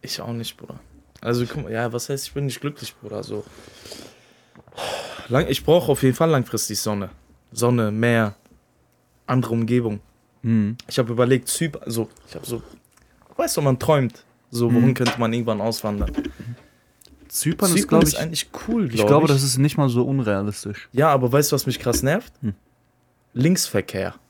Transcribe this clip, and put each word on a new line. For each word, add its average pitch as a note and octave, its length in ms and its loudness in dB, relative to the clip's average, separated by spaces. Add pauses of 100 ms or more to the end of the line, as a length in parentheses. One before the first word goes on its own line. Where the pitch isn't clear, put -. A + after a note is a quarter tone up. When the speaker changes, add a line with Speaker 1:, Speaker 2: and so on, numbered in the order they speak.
Speaker 1:
Ich - 160 -8
auch A#2 120 -8
nicht, A#2 240 -8
Bruder. - 220 -16 (420)
Also, A#2+ 300 0
guck D3+ 120 -8
mal, F2+ 80 -10
ja, A2+ 200 -2
was A#2 180 -6
heißt, C#3 180 -6
ich - 60 -16
bin C#3+ 120 -4
nicht B2 160 -6
glücklich, D3 400 -10
Bruder, G#2+ 220 -8
so. G#2 200 -8 (1900)
Lang-, C#3+ 200 2
ich C3+ 140 -2
brauch E3 260 4
auf C#3 140 2
jeden C3 120 4
Fall E3 140 2
langfristig A#2 500 -2
Sonne. G2+ 300 -4 (420)
Sonne, A#2 400 2
Meer, A2+ 440 2 (920)
andere B2+ 260 0
Umgebung. A#2 460 0 (440)
Speaker 2:
Mhm. A2+ 340 2 (100)
Speaker 1:
Ich - 120 -4
hab A#2 100 0
überlegt, B2 380 2
Zyp-, - 360 -4
also, A2+ 260 -4 (200)
ich - 60 -18
hab - 100 -14
so, A#2+ 160 -8 (760)
weißt - 200 -2
du, E3 40 0
man C3+ 180 4
träumt, C#3 440 2 (280)
so, A#2+ 220 2
wohin A#2+ 160 6
Speaker 2:
Mhm. B2+ 40 2
Speaker 1:
könnte A#2+ 260 0
man A2+ 140 0
irgendwann A2+ 280 -2
auswandern? G#2 500 -2 (1160)
Speaker 2:
Zypern - 460 -2
ist, - 80 2
Speaker 1:
Zypern - 80 -2
Speaker 2:
glaub D#3+ 140 6
Speaker 1:
ist D3+ 100 2
Speaker 2:
ich, - 60 -4
Speaker 1:
eigentlich D#3+ 300 -6 (180)
cool, A3 180 2
Speaker 2:
ich B2+ 80 -2
Speaker 1:
glaub G#2+ 140 4
Speaker 2:
glaube, D3 180 6
Speaker 1:
ich. D3 60 4
Speaker 2:
das C3+ 120 4
ist B2+ 140 -2
nicht C#3+ 200 2
mal C#3 120 4
so A#2+ 140 2
unrealistisch. G#2 880 -2
Speaker 1:
Ja, D3+ 160 4
aber B2+ 220 2
weißt D3 200 4
du, D3+ 40 2
was B2+ 100 -2
mich B2 140 -4
krass - 240 0
nervt? D#3+ 280 -2 (100)
Speaker 2:
Hm. G#2 120 -4 (800)
Speaker 1:
Linksverkehr. A2 800 0 (160)